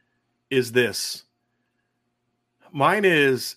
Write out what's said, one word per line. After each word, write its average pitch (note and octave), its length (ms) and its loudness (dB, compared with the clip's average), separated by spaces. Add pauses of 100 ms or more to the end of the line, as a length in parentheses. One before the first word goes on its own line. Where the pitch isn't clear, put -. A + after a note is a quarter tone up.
(500)
is B2 220 -2
this. A#2 520 -2 (1500)
Mine F3 340 0
is, C#3 520 2